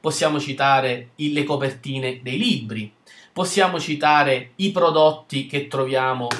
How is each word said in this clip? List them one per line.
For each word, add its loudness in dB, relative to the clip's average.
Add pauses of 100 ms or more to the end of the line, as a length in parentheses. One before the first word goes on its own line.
possiamo 0
citare 0
i, -4
le 0
copertine -4
dei -6
libri, -4 (400)
possiamo 0
citare 2
i 0
prodotti 2
che -6
troviamo. -2 (120)